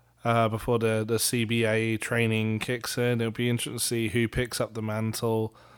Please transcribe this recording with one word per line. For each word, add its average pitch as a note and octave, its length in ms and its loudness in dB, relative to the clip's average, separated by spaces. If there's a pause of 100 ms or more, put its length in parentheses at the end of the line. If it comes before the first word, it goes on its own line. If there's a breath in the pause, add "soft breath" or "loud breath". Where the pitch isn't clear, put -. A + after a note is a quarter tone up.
(260 loud breath)
uh, A#2 240 4
before A2+ 300 0
the, A2 280 2
the A2+ 120 0
C A#2+ 260 0
B A#2 200 2
A A2 320 0
training A2 640 0
kicks - 380 -4
in. B2 240 2
It'll A2+ 100 0
be A#2+ 180 0
interesting A#2+ 280 -2
to A2+ 60 -4
see A#2 260 0
who A#2 180 2
picks B2+ 320 -2
up A2 140 -4
the A2+ 80 -6
mantle A2 760 -2 (220 soft breath)